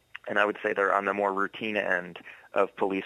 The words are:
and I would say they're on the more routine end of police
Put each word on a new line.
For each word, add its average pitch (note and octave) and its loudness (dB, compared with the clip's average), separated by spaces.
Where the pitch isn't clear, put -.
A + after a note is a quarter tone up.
and G#2 -4
I G2+ 4
would G2+ 0
say G#2+ 0
they're G2 2
on G2+ 2
the G2 2
more G2+ 2
routine G2+ -2
end F2+ -2
of G2+ 2
police F#2+ 0